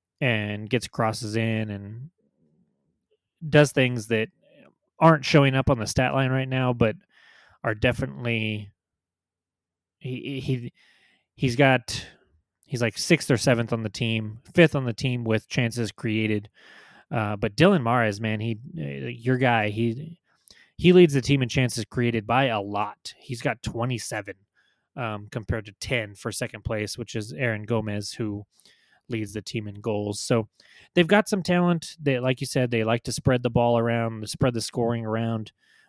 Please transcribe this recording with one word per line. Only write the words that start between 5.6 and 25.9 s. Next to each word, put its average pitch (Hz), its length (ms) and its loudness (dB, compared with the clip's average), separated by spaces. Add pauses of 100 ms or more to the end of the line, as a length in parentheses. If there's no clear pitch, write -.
on 127 100 2
the 104 80 -4
stat 135 260 0
line 135 180 2
right 131 160 -2
now, 131 260 0
but 117 220 2 (680)
are 110 120 -2
definitely, 113 960 -2 (1300)
he, 127 420 -8
he, 123 320 -4 (640)
he's 123 200 0
got, 131 500 4 (600)
he's, 120 160 -4
like, 113 160 0
sixth - 340 2
or 123 60 4
seventh 117 340 2
on 113 120 -2
the 110 60 -4
team, 110 500 -4 (140)
fifth 165 220 6
on 135 100 -2
the 117 80 -2
team 123 300 -4
with 110 240 0
chances 117 460 -2
created. 107 560 -2 (600)
Uh, 107 280 -2
but 107 180 -6
Dylan 170 280 6
Mares, 113 360 2
man, 110 220 -2
he, 113 160 -4 (200)
uh, 139 300 -8
your 120 300 -2
guy, 120 320 2
he, 117 500 -4 (580)
he 170 140 6
leads 175 220 8
the 135 80 2
team 139 200 2
in 123 60 0
chances 117 380 0
created 117 420 -2
by 123 180 2
a 113 160 0
lot. 101 560 -6
He's 120 240 -12
got 120 220 -4
twenty-seven, 113 720 -6 (600)
um, 107 340 -8
compared 110 340 -6
to 104 140 -20
ten 107 360 -4